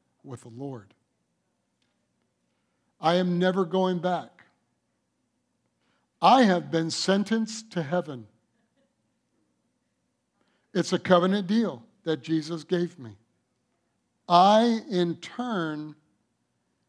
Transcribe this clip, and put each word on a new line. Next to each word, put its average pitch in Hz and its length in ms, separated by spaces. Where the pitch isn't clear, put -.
with 131 180
the 123 80
Lord. 120 440
I 165 160
am 180 220
never 185 280
going 185 340
back. 170 440
I 233 220
have 170 280
been 165 180
sentenced 208 840
to 175 120
heaven. 143 420
It's 180 200
a 180 60
covenant 185 480
deal 196 360
that 156 200
Jesus 160 400
gave 175 340
me. 117 140
I, 214 640
in 175 280
turn, 160 760